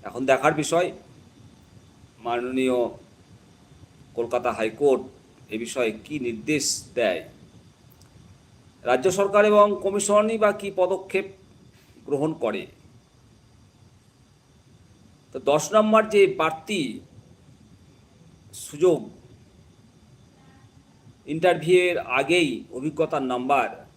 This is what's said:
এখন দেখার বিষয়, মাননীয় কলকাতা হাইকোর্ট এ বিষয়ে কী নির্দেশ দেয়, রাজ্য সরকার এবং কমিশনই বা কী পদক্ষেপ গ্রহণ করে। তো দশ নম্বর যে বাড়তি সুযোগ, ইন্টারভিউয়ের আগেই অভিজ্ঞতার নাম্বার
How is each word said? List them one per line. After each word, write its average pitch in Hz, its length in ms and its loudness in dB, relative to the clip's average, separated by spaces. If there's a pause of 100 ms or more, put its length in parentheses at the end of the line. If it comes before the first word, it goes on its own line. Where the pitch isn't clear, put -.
এখন 120 140 -10 (100)
দেখার 143 300 2
বিষয়, 170 260 0 (1400)
মাননীয় 123 540 0 (1400)
কলকাতা 120 400 -2
হাইকোর্ট 117 440 2 (520)
এ - 100 -8
বিষয়ে 117 280 -2 (140)
কী 151 100 -10 (120)
নির্দেশ 120 380 -4 (320)
দেয়, 95 240 0 (1600)
রাজ্য 127 240 0 (120)
সরকার 202 320 4
এবং 208 140 8 (180)
কমিশনই 202 600 0
বা 208 80 4 (100)
কী 202 80 -8 (100)
পদক্ষেপ 190 460 -2 (840)
গ্রহণ 143 240 -2 (120)
করে। 104 200 -4 (2750)
তো - 20 -10 (140)
দশ 151 120 2 (120)
নম্বর 214 260 6 (120)
যে 202 80 6 (200)
বাড়তি 160 400 -4 (1800)
সুযোগ, 160 340 2 (2250)
ইন্টারভিউয়ের 175 640 2 (220)
আগেই 156 300 2 (280)
অভিজ্ঞতার 151 540 -2
নাম্বার 127 360 0 (300)